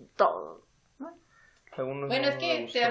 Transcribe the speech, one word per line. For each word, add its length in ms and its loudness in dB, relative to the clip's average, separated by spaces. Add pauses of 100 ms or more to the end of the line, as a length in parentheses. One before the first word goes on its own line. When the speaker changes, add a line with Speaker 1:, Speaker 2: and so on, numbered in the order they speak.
(160)
Speaker 1:
todos, 460 2 (360)
¿no? 180 -14 (600)
Speaker 2:
Algunos 320 -4
Speaker 3:
Bueno, 160 0
Speaker 2:
no 60 4
Speaker 3:
es 60 0
que 120 -4
Speaker 2:
me 80 2
Speaker 3:
te 80 -2
Speaker 2:
gustan. 260 -2